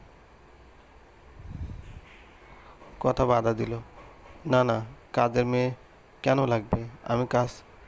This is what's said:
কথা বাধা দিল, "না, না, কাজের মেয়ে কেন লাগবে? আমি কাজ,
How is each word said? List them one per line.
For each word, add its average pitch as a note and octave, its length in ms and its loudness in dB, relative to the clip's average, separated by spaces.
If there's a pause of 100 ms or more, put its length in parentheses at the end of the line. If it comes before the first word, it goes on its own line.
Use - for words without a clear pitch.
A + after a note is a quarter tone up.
(3000)
কথা B2+ 260 0
বাধা A#2 280 2
দিল, A2+ 240 -6 (680)
"না, B2+ 180 6
না, A2+ 220 0 (280)
কাজের A#2+ 320 2
মেয়ে B2 280 0 (500)
কেন C3+ 240 2
লাগবে? A2+ 360 0 (200)
আমি A#2+ 240 0
কাজ, B2 220 2 (380)